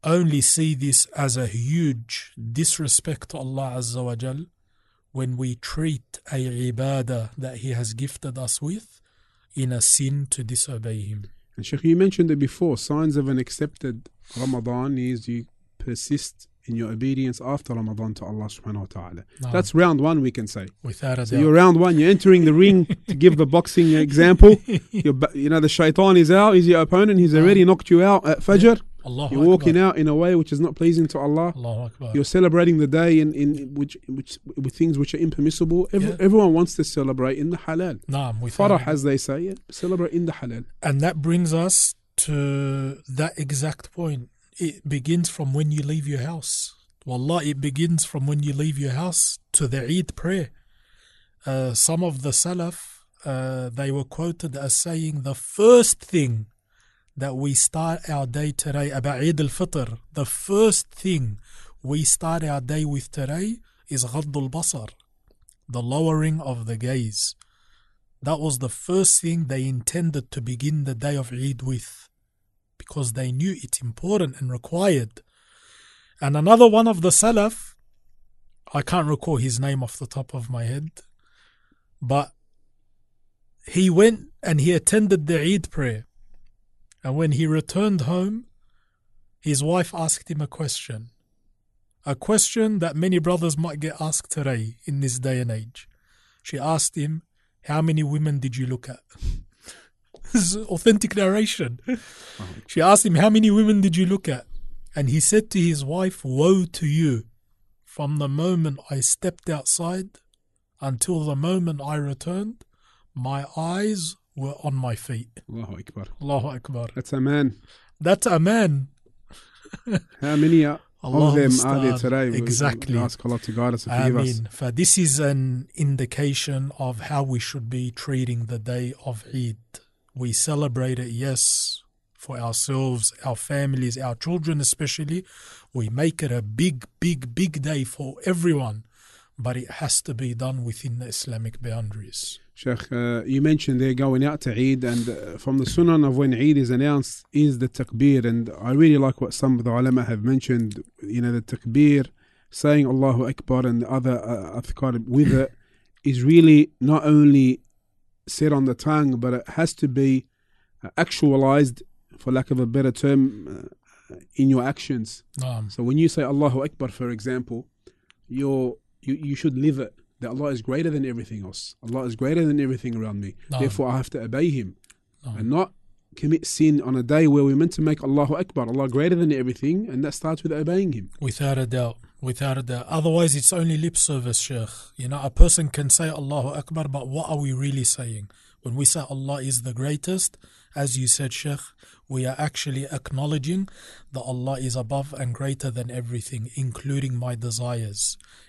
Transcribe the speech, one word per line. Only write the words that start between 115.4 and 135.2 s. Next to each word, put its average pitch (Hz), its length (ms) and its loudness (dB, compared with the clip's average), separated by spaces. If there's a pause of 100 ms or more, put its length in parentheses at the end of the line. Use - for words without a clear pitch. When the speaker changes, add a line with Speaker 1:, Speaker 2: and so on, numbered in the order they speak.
Speaker 2:
Allahu 113 300 -12
Akbar. - 280 -16 (140)
Speaker 1:
Allahu 139 280 -4
Akbar. 120 460 -10
Speaker 2:
That's - 180 -10
a 131 80 -4
man. 139 360 0 (440)
Speaker 1:
That's 180 260 2
a 180 120 4
man. 165 500 2 (580)
<laughs> - 720 -8
Speaker 2:
How 147 160 -2
many 160 280 6
are, 147 160 -4 (220)
of 127 120 -6
Speaker 1:
Allahu 147 260 6
Speaker 2:
them 135 120 6 (140)
are 135 140 2
there 127 120 2
Speaker 1:
musta'an. 123 80 -2
Speaker 2:
today? 127 300 0
We, 113 80 -2
Speaker 1:
Exactly. 120 560 -2
Speaker 2:
we 120 60 2
ask - 240 -6
Allah 120 140 -4
to 117 140 -10
guide 120 220 -2
us 113 120 -8
and 120 160 -4
forgive 127 140 2
us. 120 220 0
Speaker 1:
Ameen. 110 120 -6
For 127 220 -8
this 175 260 2
is 151 220 2
an 135 560 -2
indication 139 1040 -4
of 127 140 -6 (160)
how 139 120 -2
we 131 160 -2
should 117 320 -8
be 127 220 -6
treating 120 540 -4
the 117 120 -8
day 123 340 -6 (120)
of 120 280 -10
Eid. 120 240 -6 (580)
We 123 180 -6
celebrate 131 640 -2
it, 123 120 -10
yes, - 720 -2 (320)
for 127 240 -14
ourselves, 123 760 -2 (100)
our 123 140 -4
families, 135 640 -4
our 123 160 -6
children 160 480 -4
especially. 156 640 -4 (480)